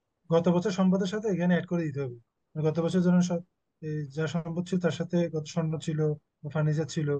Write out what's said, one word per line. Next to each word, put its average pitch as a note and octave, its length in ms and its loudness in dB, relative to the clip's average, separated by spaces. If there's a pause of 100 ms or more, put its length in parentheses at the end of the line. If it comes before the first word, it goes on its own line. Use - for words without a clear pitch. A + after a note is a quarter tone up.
(300)
গত E3+ 180 4
বছর F3+ 220 2
সম্পদের F#3+ 360 2
সাথে G#3+ 220 -4
এখানে F3 260 2
অ্যাড E3+ 120 0
করে E3+ 160 -2
দিতে C#3+ 180 -4
হবে। B2 160 -6 (380)
মানে D#3 160 0
গত D#3+ 100 -2
বছর E3+ 200 2
ধরুন F3+ 200 6
সব, F3 200 0 (420)
এই D3+ 240 -6
যা D3 200 -4
সম্পদ E3 420 -4
ছিল F#3+ 120 0
তার F3 100 2
সাথে E3+ 400 0
কত D#3 160 -4
স্বর্ণ D#3+ 320 -2
ছিল D3+ 340 0
বা - 380 -12
ফার্নিচার D3+ 360 0
ছিল, D3 340 0